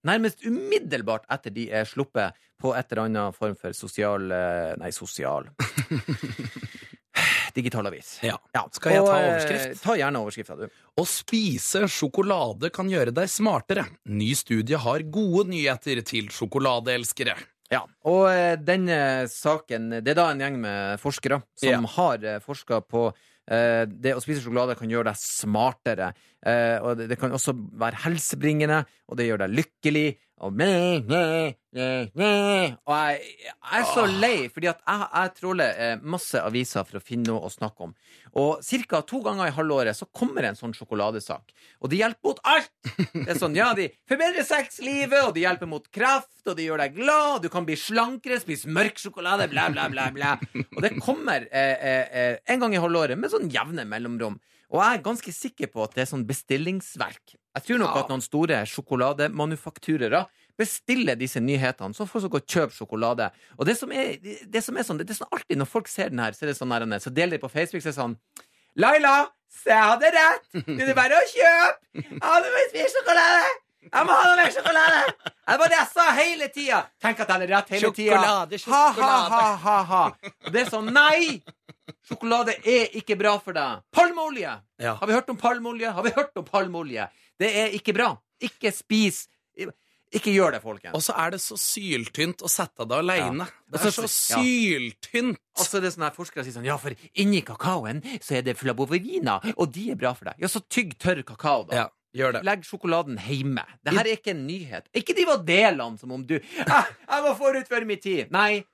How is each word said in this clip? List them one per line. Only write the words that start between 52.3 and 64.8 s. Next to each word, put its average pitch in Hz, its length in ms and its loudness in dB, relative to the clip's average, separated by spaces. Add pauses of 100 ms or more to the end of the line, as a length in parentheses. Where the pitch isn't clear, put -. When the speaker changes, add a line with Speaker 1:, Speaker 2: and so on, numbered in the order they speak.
Speaker 1:
en 254 120 0
gang 233 120 0
i 185 80 2
halvåret 165 380 0
med 220 120 -4
sånn 403 220 -2
jevne 131 320 -4
mellomrom. 113 560 -8 (320)
Og 151 80 0
jeg 226 200 4
er - 20 -20
ganske 220 320 -6
sikker - 320 -8
på 113 160 -6
at 107 120 -4
det 127 80 0
er 131 140 -4
sånn 127 80 -4
bestillingsverk. 139 1120 -6 (220)
Jeg 139 100 -6
tror 240 140 0
nok 180 160 0
Speaker 2:
Ja. 139 80 2
Speaker 1:
at - 40 -8
noen 131 140 -4
store 151 380 0 (760)
sjokolademanufakturere 151 920 -2 (320)
bestiller 220 600 0
disse 127 220 -4
nyhetene, 127 560 -2
så 214 100 -6
folk 202 160 -6
som 190 80 -6
går 143 120 -2
og - 40 -20
kjøper 156 300 0
sjokolade. 113 540 -2 (280)
Og 139 80 0
det 226 120 2
som 254 120 -10
er, - 260 -4 (300)
det 226 160 -2
som 247 140 -8
er - 100 -4